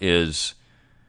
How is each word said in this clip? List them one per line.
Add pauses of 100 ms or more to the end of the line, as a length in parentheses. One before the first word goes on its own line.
is, (540)